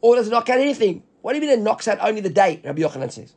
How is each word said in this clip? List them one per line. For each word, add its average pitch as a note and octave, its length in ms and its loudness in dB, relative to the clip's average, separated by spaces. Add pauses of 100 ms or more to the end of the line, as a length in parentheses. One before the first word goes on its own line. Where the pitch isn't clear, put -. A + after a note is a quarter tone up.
Or A#3 140 6
does A#3 120 0
it G#3+ 40 -4
knock A#3 180 0
out B3+ 100 2
anything? A#3 440 0 (180)
What A3+ 120 -4
do D4 60 -2
you - 20 -2
mean C#4+ 180 2
it - 20 -4
knocks G#3+ 260 -2
out A3 140 0
only G#3+ 200 -2
the F#3+ 80 -4
day, E3+ 340 2
Rabbi D3 180 -6
Yochanan C3+ 300 -4
says? A2+ 240 -20